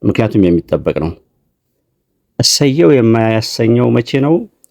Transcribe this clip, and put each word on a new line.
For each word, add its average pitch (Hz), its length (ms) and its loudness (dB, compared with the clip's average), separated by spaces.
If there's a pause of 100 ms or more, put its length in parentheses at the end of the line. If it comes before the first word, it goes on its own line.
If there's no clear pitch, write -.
ምክንያቱም 107 420 0
የሚጠበቅ 82 560 -2
ነው። 80 120 -4 (1300)
እሰየው 147 520 2
የማያሰኘው 113 1000 0
መቼ 120 200 -2 (100)
ነው? 143 140 0 (380)